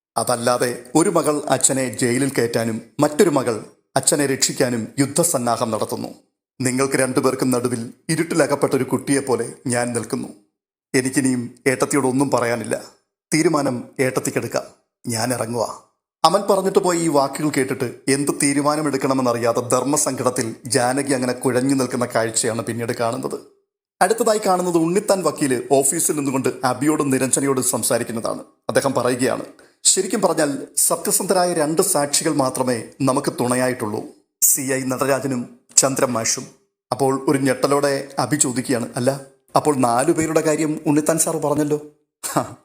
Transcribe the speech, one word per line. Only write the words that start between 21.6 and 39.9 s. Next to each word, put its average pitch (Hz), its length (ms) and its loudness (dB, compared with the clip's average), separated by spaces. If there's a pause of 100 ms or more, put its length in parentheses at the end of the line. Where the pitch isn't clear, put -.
നിൽക്കുന്ന 127 400 -2
കാഴ്ചയാണ് 113 480 -2
പിന്നീട് 117 300 -4
കാണുന്നത്. 120 480 -4 (640)
അടുത്തതായി 214 440 2
കാണുന്നത് 180 300 2
ഉണ്ണിത്താൻ 185 460 2
വക്കീല് 139 400 0 (100)
ഓഫീസിൽ 147 440 2
നിന്നുകൊണ്ട് 135 320 -2 (160)
അബിയോടും 143 460 0
നിരഞ്ജനയോടും 131 520 2
സംസാരിക്കുന്നതാണ്. 117 760 -2
അദ്ദേഹം - 540 -2
പറയുകയാണ്, 120 520 0 (400)
"ശരിക്കും 196 360 2
പറഞ്ഞാൽ 156 460 0 (100)
സത്യസന്ധരായ 180 760 0
രണ്ട് 160 280 2
സാക്ഷികൾ 147 520 0
മാത്രമേ 127 480 0 (180)
നമുക്ക് 135 400 0
തുണയായിട്ടുള്ളൂ, 123 640 -2 (400)
സി - 180 2
ഐ 131 260 -2
നടരാജനും 131 720 -2 (180)
ചന്ദ്രൻ 135 320 0
മാഷും." 117 380 -4 (460)
അപ്പോൾ 135 360 -2
ഒരു 143 100 2
ഞെട്ടലോടെ 139 680 0 (100)
അബി 131 180 0
ചോദിക്കുകയാണ്, 123 600 -2
"അല്ല, 135 240 0 (360)
അപ്പോൾ 143 200 2
നാലു 127 360 2